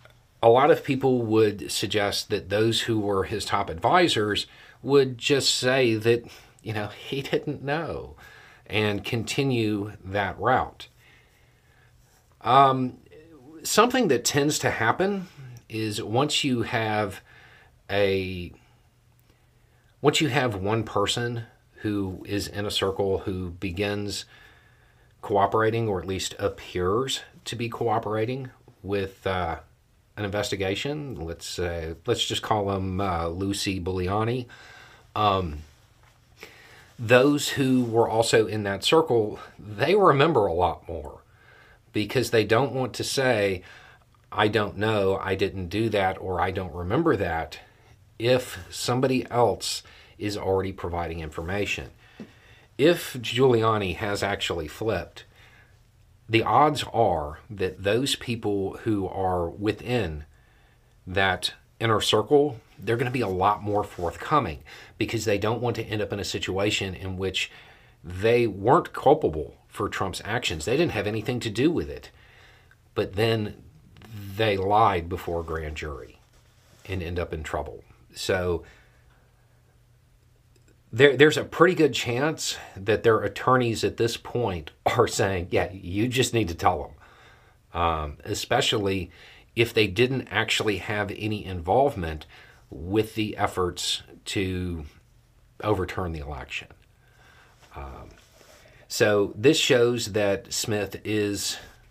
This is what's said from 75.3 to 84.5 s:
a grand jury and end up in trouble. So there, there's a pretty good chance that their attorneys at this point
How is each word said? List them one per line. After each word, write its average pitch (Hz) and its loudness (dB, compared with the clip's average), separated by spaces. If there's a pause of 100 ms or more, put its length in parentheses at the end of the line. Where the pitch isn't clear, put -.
a 82 -8
grand 78 -6
jury 71 -12 (680)
and 92 -4
end 85 -4
up 85 -4
in 78 -6
trouble. - -6 (300)
So 90 -2 (2250)
there, 131 8
there's 147 8
a 123 -2
pretty 175 4
good 143 4
chance 127 -2 (200)
that 101 0
their 113 6
attorneys 117 2
at 95 -2
this 117 0
point 101 -4 (140)